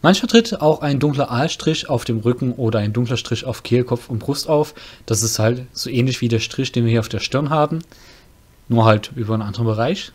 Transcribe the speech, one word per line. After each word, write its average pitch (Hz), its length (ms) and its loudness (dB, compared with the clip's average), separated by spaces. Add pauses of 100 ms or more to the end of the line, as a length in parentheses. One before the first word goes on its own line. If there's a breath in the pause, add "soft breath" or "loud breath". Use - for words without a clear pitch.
Manchmal 226 280 4
tritt 226 320 4
auch 151 200 4
ein 139 200 0
dunkler 143 280 0
Aalstrich 156 600 -2
auf 123 160 0
dem 117 140 -2
Rücken 123 340 0
oder 113 260 0
ein 104 140 -2
dunkler 120 240 0
Strich - 280 -6
auf 127 200 -8
Kehlkopf 123 440 0
und 113 120 -4
Brust - 280 -6
auf. 151 280 0 (300 loud breath)
Das 113 180 0
ist 110 160 -2
halt 123 320 0
so - 180 -8
ähnlich 127 300 0
wie 120 80 0
der 113 100 2
Strich, - 320 -4
den 120 140 0
wir 113 80 4
hier 117 80 4
auf 110 80 -6
der 107 100 -6
Stirn 139 320 -2
haben, 156 300 0 (880 loud breath)
nur 113 160 4
halt 107 320 4
über 110 180 -4
einen 110 80 -2
anderen 107 240 -4
Bereich. 117 480 -2